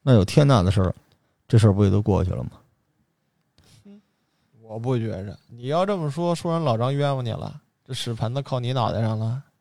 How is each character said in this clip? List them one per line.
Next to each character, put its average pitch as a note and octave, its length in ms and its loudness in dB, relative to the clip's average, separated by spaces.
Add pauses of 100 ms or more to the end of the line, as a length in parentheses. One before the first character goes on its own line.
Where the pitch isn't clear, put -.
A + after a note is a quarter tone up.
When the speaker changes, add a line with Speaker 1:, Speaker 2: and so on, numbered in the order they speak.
Speaker 1:
那 C3 120 4
有 G2 120 6
天 D3 220 2
大 B2 160 4
的 F#2 80 2
事 G2+ 100 2
儿， F2+ 140 0 (520)
这 A#2+ 100 4
事 A2 100 6
儿 G2+ 60 6
不 G2+ 100 4
也 G2 80 4
都 G2+ 100 2
过 F#2+ 220 2
去 F2+ 80 -2
了 B1 120 -6
吗？ - 80 -10 (1300)
Speaker 2:
嗯， G3+ 160 -20 (600)
我 A2 180 -10
不 B2+ 180 0
觉 G#2 260 -4
着。 G#2 140 -12 (100)
你 A#2+ 200 -14
要 E3 180 0
这 G3+ 120 -2
么 D#3 120 -4
说， E3+ 240 -2
说 E3 200 -4
人 E3 100 -2
老 A#2+ 140 0
张 B2+ 160 -2
冤 C#3+ 220 -2
枉 C3 80 -6
你 A2+ 80 -6
了， - 300 -10 (240)
这 C3 80 -12
屎 A#2+ 200 -6
盆 A2+ 200 -6
子 C#3 80 -4
扣 C3+ 180 -6
你 B2 140 -4
脑 A#2+ 180 0
袋 G#2 100 -2
上 A2 180 -2
了。 A#2 240 -4 (180)